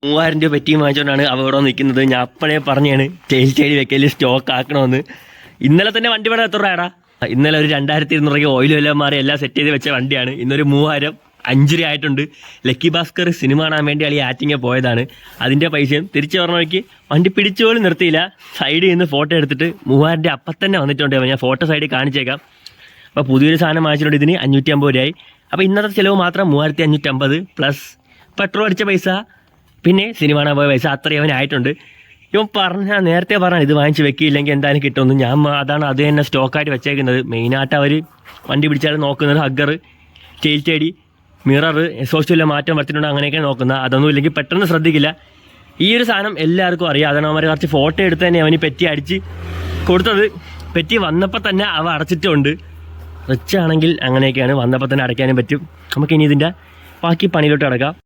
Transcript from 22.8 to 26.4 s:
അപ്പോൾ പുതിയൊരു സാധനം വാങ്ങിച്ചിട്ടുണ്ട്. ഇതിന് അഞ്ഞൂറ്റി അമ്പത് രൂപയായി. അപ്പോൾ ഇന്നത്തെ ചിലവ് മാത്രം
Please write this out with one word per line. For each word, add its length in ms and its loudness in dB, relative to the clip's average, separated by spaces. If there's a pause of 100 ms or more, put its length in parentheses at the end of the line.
അപ്പോൾ 200 -2
പുതിയൊരു 300 4
സാധനം 260 0
വാങ്ങിച്ചിട്ടുണ്ട്. 340 2
ഇതിന് 120 4 (120)
അഞ്ഞൂറ്റി 300 2
അമ്പത് 200 2
രൂപയായി. 180 0 (380)
അപ്പോൾ 160 0
ഇന്നത്തെ 320 0
ചിലവ് 240 2
മാത്രം 300 0